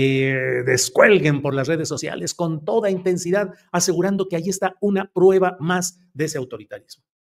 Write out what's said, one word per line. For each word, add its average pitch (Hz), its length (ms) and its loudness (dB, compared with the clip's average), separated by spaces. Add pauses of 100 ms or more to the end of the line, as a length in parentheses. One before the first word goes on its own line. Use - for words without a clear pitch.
(680)
descuelguen 147 760 4
por 139 140 -2
las 135 140 -2
redes 156 200 -2
sociales - 460 -8
con 160 300 -4
toda 214 260 0
intensidad, 185 640 -2 (180)
asegurando 185 580 -2
que 180 80 -6
ahí 160 120 -6
está 185 320 -4
una 196 320 -2
prueba 185 480 4
más 180 400 -2 (140)
de 135 100 -4
ese 151 140 -6
autoritarismo. 107 640 -14 (160)